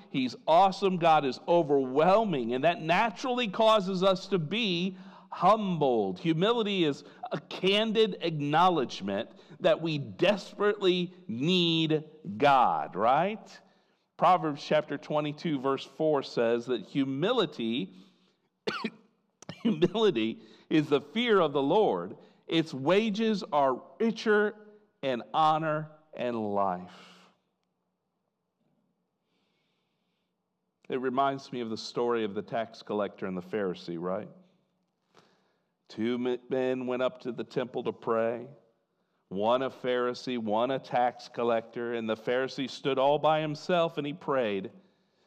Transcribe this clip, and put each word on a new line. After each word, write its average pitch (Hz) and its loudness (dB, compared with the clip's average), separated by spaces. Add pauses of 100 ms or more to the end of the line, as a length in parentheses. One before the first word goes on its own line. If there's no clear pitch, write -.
He's 127 -4 (100)
awesome." 185 4
God 156 4
is 127 -2
overwhelming, 151 2
and 135 0
that 170 2
naturally 220 0
causes 196 2
us 190 2
to 196 0
be 190 -2 (340)
humbled. 151 2
Humility 196 0
is 139 -2 (260)
a 170 -6
candid 208 0
acknowledgement 147 0 (320)
that 160 2
we 160 -2
desperately 185 0 (140)
need 160 2 (340)
God, 95 4
right? 156 0 (560)
Proverbs 160 2
chapter 151 0
twenty-two, 151 -4
verse 135 0
four 151 0
says 120 0
that 120 -4
humility, 143 -2 (720)
<coughs> - -12
humility 175 0 (280)
is 151 2
the 135 2
fear 226 0
of 156 2
the 139 0
Lord. 131 0 (320)
Its 160 0
wages 202 0
are 135 2 (200)
richer 214 2 (460)
in 123 -2 (100)
honor 156 0 (280)
and 113 -4
life. 92 -4 (3500)
It 131 -2
reminds 135 -2
me 123 -6
of 113 -6
the 110 -6
story 120 -2
of 98 -4
the 101 -2
tax 113 -8
collector 104 -4
and 92 -4
the 90 -6
Pharisee, 90 -4
right? 92 -6 (1600)
Two 117 -2
m-, 123 -2 (100)
men 127 -2
went 127 -4
up 123 -2
to 123 -8
the 117 -8
temple 123 -6
to 113 -4
pray. 117 -2 (800)
One 110 0
a 135 -2
Pharisee, 123 -4
one 110 -2
a 135 -2
tax 123 -2
collector, 117 -4
and 113 -4
the 110 -2
Pharisee 127 -4
stood 135 -4
all 143 2
by 156 0
himself 160 -2
and 143 -4
he 147 -6
prayed, 113 -2 (560)